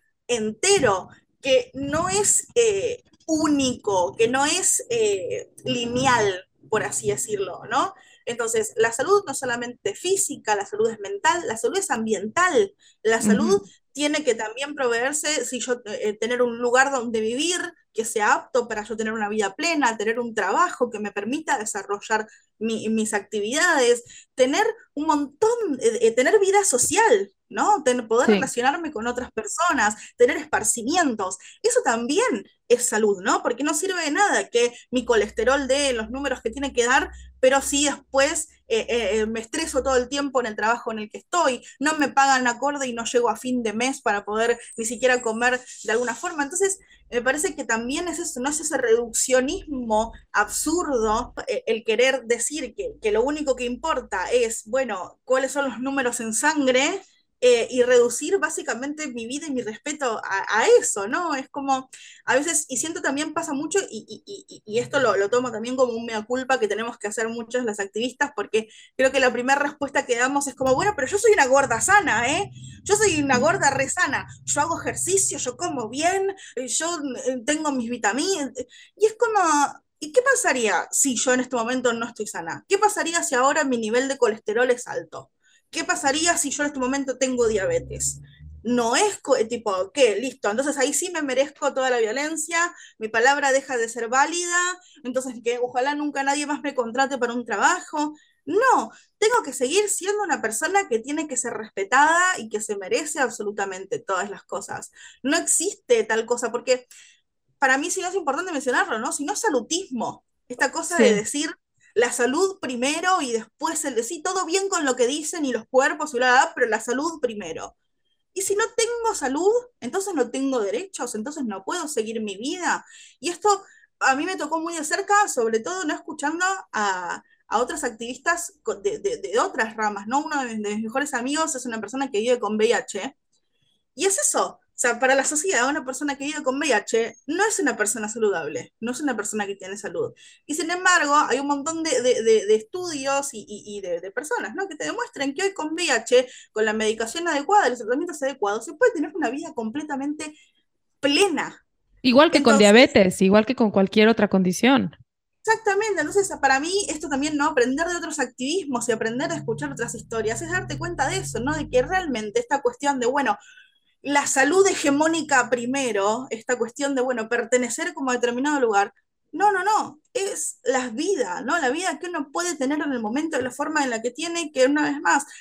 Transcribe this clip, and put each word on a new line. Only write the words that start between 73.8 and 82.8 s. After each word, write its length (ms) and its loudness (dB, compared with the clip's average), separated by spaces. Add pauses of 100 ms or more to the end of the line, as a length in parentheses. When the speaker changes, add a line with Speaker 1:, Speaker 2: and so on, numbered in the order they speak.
Speaker 1:
sana, 380 -2 (160)
yo 160 0
hago 200 -2
ejercicio, 580 0
yo 180 -6
como 320 -4
bien, 480 0 (180)
eh, 140 -6
yo, 280 -2 (300)
eh, 180 -2
tengo 280 -2
mis 180 -4
vitaminas", 640 -2 (440)
y 100 4
es 120 -4
como, 220 2 (580)
"¿Y 140 -12
qué 100 4
pasaría 720 2
si 240 2
yo 180 2
en 60 2
este 160 -4
momento 360 0
no 140 -4
estoy 220 -10
sana? 400 -10
¿Qué 100 4
pasaría 460 0